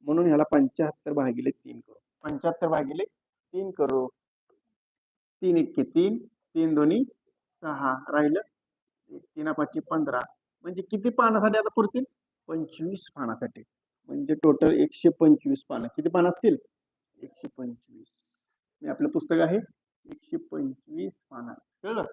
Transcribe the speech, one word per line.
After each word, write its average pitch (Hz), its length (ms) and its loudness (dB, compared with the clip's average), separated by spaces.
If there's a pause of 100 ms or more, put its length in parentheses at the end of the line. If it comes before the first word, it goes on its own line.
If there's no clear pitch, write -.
म्हणून 165 260 2
ह्याला 151 160 6
पंच्याहत्तर 151 680 0
भागिले 131 380 -2
तीन 120 300 -12
करू. - 200 -20 (240)
पंच्याहत्तर 165 440 -4
भागिले 156 360 -2 (500)
तीन 190 180 -6
करू. 135 360 0 (1300)
तीन 180 160 2
एक्के 143 260 0
तीन, 202 440 0
तीन - 460 -2
दोन्ही 156 300 4 (580)
सहा, 139 320 -4 (140)
राहिलं 147 340 2 (760)
तीन 156 340 -8
पाचशे 151 280 -4
पंधरा. 139 400 -2 (420)
म्हणजे 180 200 -10
किती 208 280 -4
पानासाठी 220 480 2
आता 220 180 0
पुरतील? 233 280 0 (440)
पंचवीस 165 580 -8 (100)
पानासाठी. 117 480 -8 (440)
म्हणजे 143 260 -4
टोटल 151 400 4
एकशे - 360 2
पंचवीस 147 600 4
पानं. 117 180 -6
किती 156 220 -4
पानं 175 200 4
असतील? 180 260 2 (680)
एकशे - 260 -18 (100)
पंचवीस. 120 500 -14 (720)
मी 151 80 -10
आपलं 143 200 -2
पुस्तक 156 320 -2
आहे, 165 160 2 (480)
एकशे - 320 -12
पंचवीस 156 760 -10 (160)
पानं. 120 240 -16 (300)
कळलं? 208 300 -6